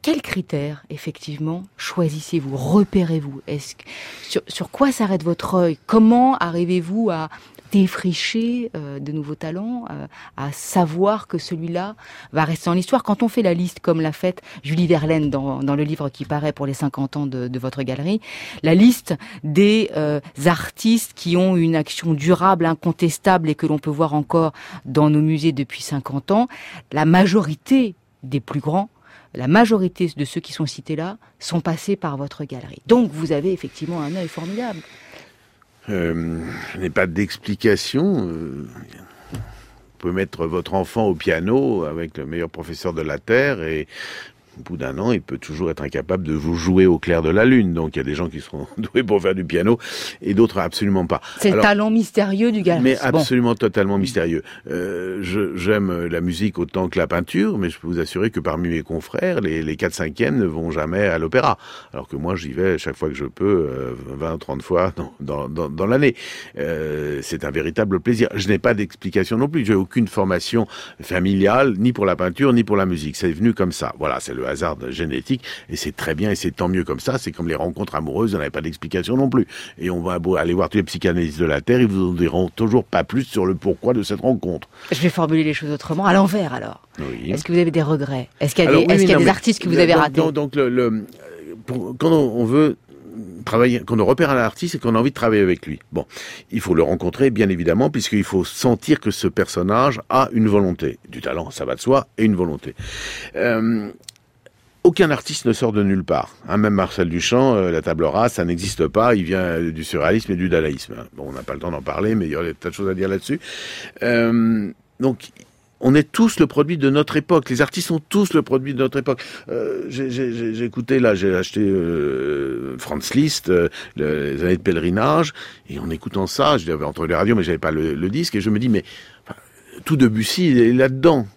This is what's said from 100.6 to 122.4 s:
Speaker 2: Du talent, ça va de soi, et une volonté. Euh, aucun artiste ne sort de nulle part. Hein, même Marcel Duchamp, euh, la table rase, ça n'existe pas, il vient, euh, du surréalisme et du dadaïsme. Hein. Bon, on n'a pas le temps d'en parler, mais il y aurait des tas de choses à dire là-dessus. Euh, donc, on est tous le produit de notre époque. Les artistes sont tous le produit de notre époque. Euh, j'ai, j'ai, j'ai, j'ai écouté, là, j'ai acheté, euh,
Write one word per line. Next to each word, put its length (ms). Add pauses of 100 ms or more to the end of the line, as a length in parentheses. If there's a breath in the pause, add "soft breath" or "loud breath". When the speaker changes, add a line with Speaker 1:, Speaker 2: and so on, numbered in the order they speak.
Speaker 2:
Du 140
talent, 300
ça 120
va 120
de 40
soi, 280 (100)
et 80
une 100
volonté. 400 (640 loud breath)
Euh, 520 (960)
aucun 260
artiste 340
ne 80
sort 180
de 100
nulle 220
part. 320 (140)
Hein, 80
même 160
Marcel 340
Duchamp, 480
euh, 160
la 100
table 220
rase, 300
ça 100
n'existe 460
pas, 260
il 80
vient, 160
euh, 320
du 140
surréalisme 480
et 20
du 140
dadaïsme. 500
Hein. 60 (100)
Bon, 120
on 40
n'a 100
pas 120
le 60
temps 120
d'en 100
parler, 340
mais 100
il 60
y 40
aurait 120
des 60
tas 140
de 60
choses 160
à 40
dire 140
là-dessus. 320 (640 loud breath)
Euh, 720 (260)
donc, 300 (500)
on 160
est 160
tous 260
le 100
produit 300
de 120
notre 260
époque. 340
Les 120
artistes 260
sont 220
tous 240
le 80
produit 320
de 60
notre 200
époque. 240 (240 loud breath)
Euh, 400
j'ai, 220
j'ai, 240
j'ai, 200
j'ai 120
écouté, 340
là, 160
j'ai 180
acheté, 280
euh, 1160